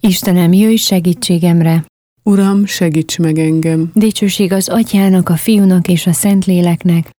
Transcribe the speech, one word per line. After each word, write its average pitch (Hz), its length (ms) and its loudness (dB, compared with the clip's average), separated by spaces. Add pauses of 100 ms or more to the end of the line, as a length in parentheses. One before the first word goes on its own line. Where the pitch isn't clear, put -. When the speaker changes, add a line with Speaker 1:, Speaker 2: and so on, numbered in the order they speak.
Speaker 1:
Istenem, 180 460 2
jöjj 220 220 4
segítségemre! 170 1080 0 (380)
Speaker 2:
Uram, 196 420 2
segíts 160 540 -4
meg 160 180 0
engem! 160 560 -2
Speaker 1:
Dicsőség 208 580 0
az 190 180 -2
Atyának, 196 600 0
a 170 60 2
Fiúnak 190 520 2
és 175 200 0
a 175 40 0
Szentléleknek. 175 960 0 (100)